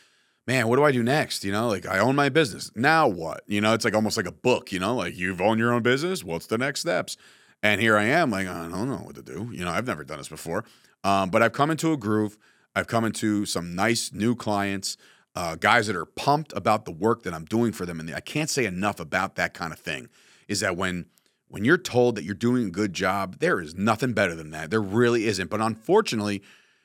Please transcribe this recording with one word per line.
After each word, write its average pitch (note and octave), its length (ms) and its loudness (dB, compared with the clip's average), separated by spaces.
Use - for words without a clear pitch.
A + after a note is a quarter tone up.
"Man, B2 200 2
what A#2+ 80 4
do C#3+ 80 6
I D3+ 80 6
do B2 100 2
next?" C3 420 0
You G2 80 -4
know, A2 160 0
like, F#2+ 200 -2
I F#2+ 100 0
own A#2+ 180 4
my C#3+ 140 2
business. C3 460 0
Now D3+ 320 4
what? E2+ 400 -4
You G#2 140 0
know, G#2+ 120 6
it's A2 100 2
like G#2+ 120 2
almost G#2+ 200 2
like G2 120 -2
a E2 40 -8
book, A2+ 400 0
you F#2 60 -4
know, G2 180 -2
like, F2+ 220 -4
"You've F2+ 240 -2
owned A2 180 4
your A#2+ 140 2
own A#2+ 80 2
business. C#3 420 0
What's - 220 -6
the A2+ 140 -2
next C#3 220 -4
steps?" E3+ 360 -4
And G#2 180 4
here A2 160 6
I G#2 60 4
am, D3 260 2
like, F#2+ 180 -2
"I E2+ 220 -8
don't F#2 180 -4
know C3 100 -4
what - 180 -14
to - 80 -16
do." F2+ 280 -10
You F2 140 -8
know, F2 60 -2
I've G#2 160 -2
never D#2+ 160 -4
done D2+ 160 -12
this - 100 -14
before. E2 360 -6
Um, G2 280 2
but A2 100 6
I've A#2 120 4
come C#3+ 180 2
into D#3+ 220 0
a D3+ 40 0
groove. G#2+ 400 -2
I've F#2 100 0
come A2+ 200 0
into G#2 420 0
some F2 260 -6
nice A2 400 0
new A2 220 0
clients, G2 600 -4
uh, E2+ 220 -6
guys G#2 320 4
that G#2 80 -2
are D#2+ 100 -6
pumped - 500 0
about G#2+ 300 0
the F#2 60 -10
work G#2+ 320 0
that F2 100 -6
I'm D#2+ 120 -10
doing A2+ 260 0
for F#2 160 -8
them. E2 120 -8
And D#2+ 140 -10
I C2+ 60 -8
can't D3+ 300 -4
say B2+ 160 0
enough G2 340 -2
about F#2 380 -2
that F2 180 -2
kind E2+ 180 -8
of - 60 -18
thing, C#2 300 -8
is G#2 120 -2
that F#2+ 180 -2
when, F2+ 300 -4
when G2+ 180 -6
you're E3 120 6
told B2 380 2
that G2 80 -6
you're F#2+ 120 -6
doing A#2+ 320 0
a - 20 -6
good F#2+ 240 -2
job, F#2 460 -2
there C#3+ 200 0
is D#2 160 -10
nothing A2 380 0
better F#2 220 2
than D#2 160 -12
that. D#2 180 -8
There A2 120 0
really A#2 440 2
isn't. F#2 240 -2
But G#2+ 120 -2
unfortunately, A2 840 0